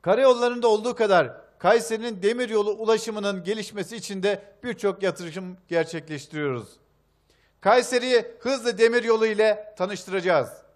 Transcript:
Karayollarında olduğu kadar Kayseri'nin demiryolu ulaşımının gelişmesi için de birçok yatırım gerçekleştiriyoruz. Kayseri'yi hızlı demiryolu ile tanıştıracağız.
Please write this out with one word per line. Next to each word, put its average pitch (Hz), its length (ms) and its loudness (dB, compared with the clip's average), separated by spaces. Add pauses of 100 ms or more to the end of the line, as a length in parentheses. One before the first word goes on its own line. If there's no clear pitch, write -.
Karayollarında 240 640 4
olduğu 214 260 2
kadar 185 460 2 (180)
Kayseri'nin 226 640 0
demiryolu 220 480 0
ulaşımının 214 720 -4
gelişmesi 214 520 -8
için 190 260 -10
de 196 200 -2 (220)
birçok 196 380 -4
yatırım 180 540 -8 (120)
gerçekleştiriyoruz. 151 1000 -6 (920)
Kayseri'yi 247 640 2 (160)
hızlı 233 380 -2
demiryolu 226 480 4
ile 214 520 0
tanıştıracağız. 180 680 -2 (280)